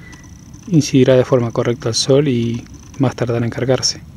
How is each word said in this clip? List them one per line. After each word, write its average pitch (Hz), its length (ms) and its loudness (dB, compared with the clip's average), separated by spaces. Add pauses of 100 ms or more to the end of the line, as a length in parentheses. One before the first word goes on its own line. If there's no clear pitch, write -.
(680)
incidirá 135 460 4
de 123 100 4
forma 120 280 0
correcta 120 360 -4
al 110 60 -4
sol 143 340 2
y 117 360 -2 (340)
más 127 160 0
tardará 117 300 -4
en 113 60 -4
cargarse. 127 500 -2 (160)